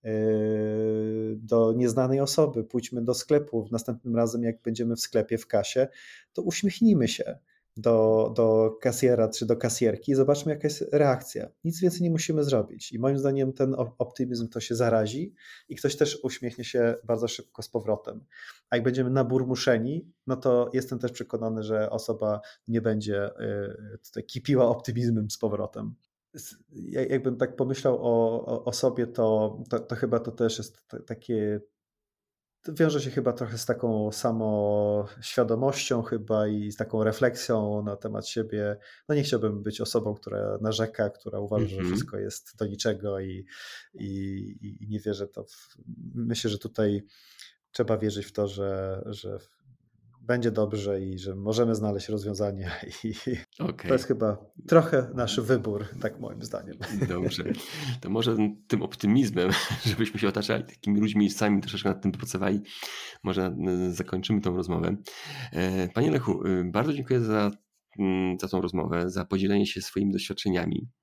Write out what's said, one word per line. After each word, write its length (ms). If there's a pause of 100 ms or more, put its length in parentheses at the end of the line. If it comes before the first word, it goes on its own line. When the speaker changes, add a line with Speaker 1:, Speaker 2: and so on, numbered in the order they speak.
Speaker 1:
y, 1300
do 360
nieznanej 460
osoby. 440
Pójdźmy 400
do 100
sklepu. 580
Następnym 440
razem, 280
jak 180
będziemy 340
w 60
sklepie, 360
w 100
kasie, 400 (460)
to 80
uśmiechnijmy 680
się 320 (380)
do, 580
do 460
kasjera 480
czy 160
do 120
kasjerki 540
i 40
zobaczmy, 360
jaka 160
jest 240
reakcja. 580 (140)
Nic 160
więcej 220
nie 80
musimy 340
zrobić. 480
I 80
moim 200
zdaniem 340
ten 220
op-, 220
optymizm 500
to 120
się 160
zarazi 580 (360)
i 60
ktoś 200
też 280
uśmiechnie 400
się 400
bardzo 240
szybko 340
z 80
powrotem. 540 (460)
A 60
jak 80
będziemy 260
naburmuszeni, 1000 (160)
no 80
to 380
jestem 260
też 120
przekonany, 520
że 260
osoba 520 (260)
nie 140
będzie, 440 (140)
y, 680
tutaj 180
kipiła 440
optymizmem 640
z 80
powrotem. 580 (400)
S-, 200 (140)
ja-, 320
jakbym 360
tak 180
pomyślał 400
o, 500
o, 200
o 80
sobie, 340
to, 500 (120)
to, 100
to 160
chyba 240
to 120
też 260
jest 300
t-, 120
takie, 600 (1040)
to 100
wiąże 280
się 100
chyba 220
trochę 240
z 80
taką 460
samoświadomością 1900
chyba 460
i 240
z 40
taką 280
refleksją 800
na 120
temat 320
siebie. 500 (320)
No 60
nie 80
chciałbym 400
być 180
osobą, 320
która 480
narzeka, 480
która 300
uważa, 280
że 80
Speaker 2:
Mhm. 160
Speaker 1:
wszystko 260
jest 400
do 80
niczego 540
i, 260 (480)
i, 120 (560)
i, 220
i 60
nie 100
wierzę 280
to 160
w... 340 (380)
Myślę, 340
że 80
tutaj 460 (680)
trzeba 260
wierzyć 280
w 60
to, 160
że, 580
że 320 (840)
będzie 280
dobrze 500
i 180
że 160
możemy 400
znaleźć 340
rozwiązania 600 (160)
<laughs> 160
i 100 (460)
Speaker 2:
Okej. 280
Speaker 1:
to 60
jest 120
chyba 320 (300)
trochę 480
nasz 240
wybór, 460 (160)
tak 180
moim 240
zdaniem. 340 (300)
Speaker 2:
Dobrze. 360 (580)
To 80
może 280 (300)
tym 140
optymizmem, 680 (200)
<laughs> 200
żebyśmy 300
się 80
otaczali 360
takimi 380
ludźmi 240
i 40
sami 320
troszeczkę 280
nad 120
tym 100
pracowali, 480 (640)
może, 320 (340)
y, 40
zakończymy 480
tą 140
rozmowę. 400 (580)
E, 360
panie 220
Lechu, 360
y, 240
bardzo 220
dziękuję 280
za, 300 (480)
mm, 400
za 80
tą 140
rozmowę, 480
za 160
podzielenie 420
się 140
swoimi 300
doświadczeniami. 760 (160)